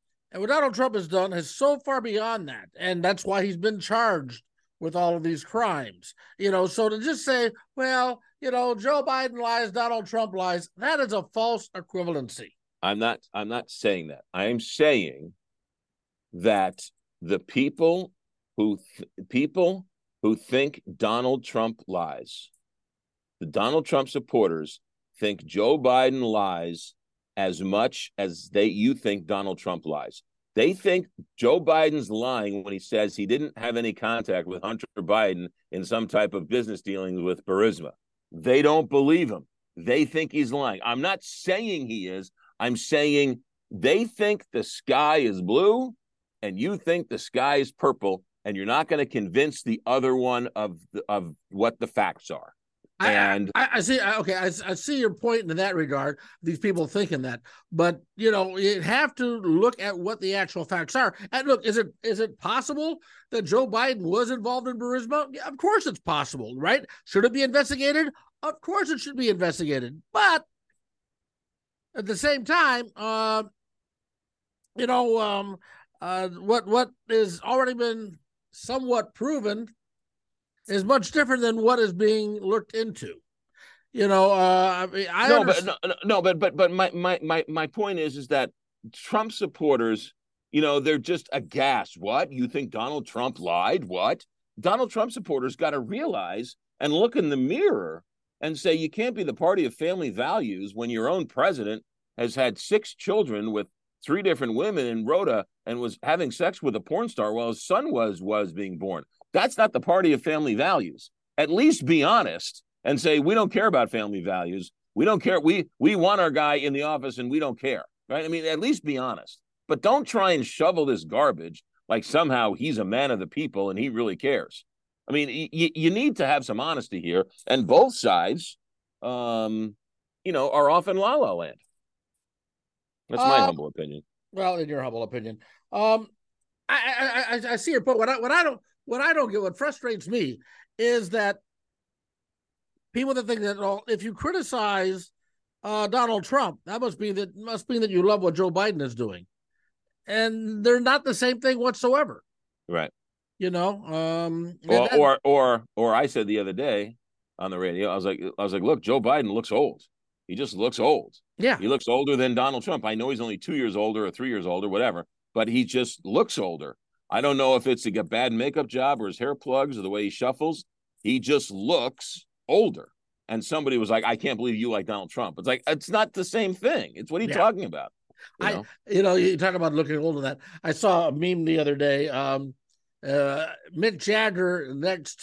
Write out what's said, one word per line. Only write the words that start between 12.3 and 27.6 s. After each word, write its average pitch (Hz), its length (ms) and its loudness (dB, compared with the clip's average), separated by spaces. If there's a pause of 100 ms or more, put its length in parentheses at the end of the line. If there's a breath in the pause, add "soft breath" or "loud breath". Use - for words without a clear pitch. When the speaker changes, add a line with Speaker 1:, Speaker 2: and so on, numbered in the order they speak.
Speaker 2:
I'm 104 160 0
not, 113 220 0 (120)
I'm 104 160 -6
not 117 220 -8
saying 92 380 -2
that. 71 160 -18 (100)
I 95 120 -2
am 120 140 0
saying 90 720 0 (1000)
that 95 480 0 (420)
the 90 160 -2
people 165 760 0 (440)
who 107 220 0 (180)
th-, - 120 -16 (200)
people 180 580 0 (360)
who 107 140 4
think 135 460 -2 (140)
Donald 123 480 0
Trump 113 420 -4
lies, 80 640 -8 (880)
the 90 60 -8
Donald 120 400 0
Trump 135 220 0
supporters 95 720 0 (380)
think 104 260 -4
Joe 101 340 2
Biden 131 440 4
lies 92 720 -2 (420)
as 92 240 -2